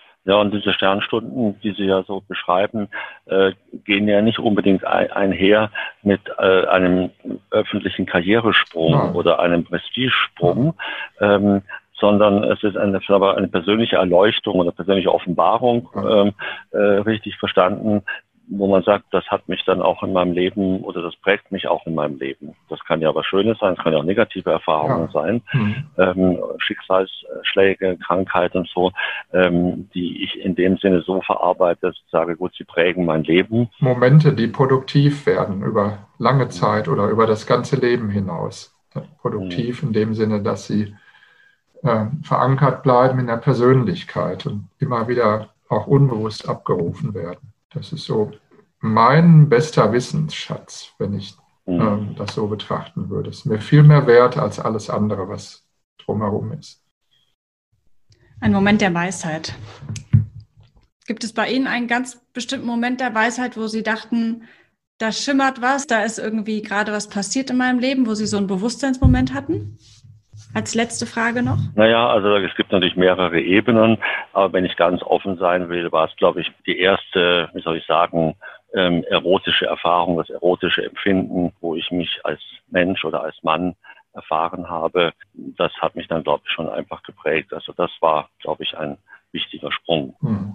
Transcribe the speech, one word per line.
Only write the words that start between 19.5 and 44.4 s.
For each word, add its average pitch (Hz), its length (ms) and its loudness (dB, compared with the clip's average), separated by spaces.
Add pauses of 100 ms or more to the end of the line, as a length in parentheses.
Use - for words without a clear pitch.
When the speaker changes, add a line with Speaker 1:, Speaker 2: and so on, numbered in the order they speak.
Speaker 1:
dann 92 180 0
auch 87 220 0
in 95 80 -4
meinem 90 180 2
Leben 92 520 -2
oder 90 200 -8
das 85 140 -10
prägt - 340 0
mich 98 160 -6
auch - 180 -2
in 80 120 -6
meinem 73 200 -2
Leben. 67 380 -10 (140)
Das 78 180 -10
kann 80 140 -2
ja 78 120 2
was 76 140 -4
Schönes 107 320 0
sein, 92 180 0
es - 60 -8
kann 82 100 0
ja 78 60 2
auch 73 60 -2
negative 98 480 -2
Erfahrungen 80 540 -2
Speaker 2:
Ja. 71 60 -12
Speaker 1:
sein, 95 300 -2 (100)
Speaker 2:
Mhm. 120 320 -2 (140)
Speaker 1:
ähm, 92 400 2 (200)
Schicksalsschläge, 95 1400 -2
Krankheit 90 580 -2
und 90 140 -2
so, 92 240 0 (400)
ähm, 90 600 2
die 90 280 -6
ich - 160 -8
in 92 160 -4
dem 92 220 2
Sinne 92 260 2
so 92 200 -2
verarbeite, 90 680 0
dass 82 80 -6
ich - 160 -20
sage, 82 240 0
gut, 87 200 -6
sie - 60 -14
prägen 87 420 0
mein 80 200 0
Leben. 107 440 2 (120)
Speaker 2:
Momente, 131 520 6
die 110 140 0
produktiv 135 800 0
werden 98 380 0
über 107 420 -2 (120)
lange 127 260 2
Speaker 1:
Mhm. - 60 -4
Speaker 2:
Zeit 107 360 -2
oder 101 220 0
über 110 180 2
das 107 220 -2
ganze 123 260 0
Leben 120 360 0
hinaus. 98 680 -6 (420)
Produktiv 107 640 -6
Speaker 1:
Mhm. 135 60 -2
Speaker 2:
in 110 40 -4
dem 107 220 0
Sinne, 107 260 0
dass 101 280 -4
sie, 104 260 -4 (880)
äh, 120 240 0 (160)
verankert 135 600 0
bleiben 131 340 4
in 127 80 -2
der 117 120 -4
Persönlichkeit 110 1080 0